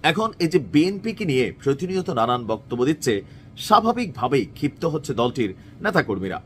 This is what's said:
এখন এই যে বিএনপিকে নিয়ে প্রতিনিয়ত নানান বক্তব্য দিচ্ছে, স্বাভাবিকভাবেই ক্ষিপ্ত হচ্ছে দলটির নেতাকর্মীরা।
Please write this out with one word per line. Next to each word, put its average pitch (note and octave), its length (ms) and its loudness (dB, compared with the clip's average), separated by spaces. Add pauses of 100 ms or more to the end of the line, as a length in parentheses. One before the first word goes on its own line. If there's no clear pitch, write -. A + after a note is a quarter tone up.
এখন G#3 360 2
এই E3+ 80 2
যে E3 120 4
বিএনপিকে F#3 640 0
নিয়ে B2+ 280 2 (100)
প্রতিনিয়ত F3+ 460 -2
নানান A#2+ 360 0
বক্তব্য A#2+ 400 -2
দিচ্ছে, B2 360 0 (360)
স্বাভাবিকভাবেই F#3+ 880 2
ক্ষিপ্ত - 400 -6
হচ্ছে D3 280 -4
দলটির A#2 400 0 (280)
নেতাকর্মীরা। G2 640 0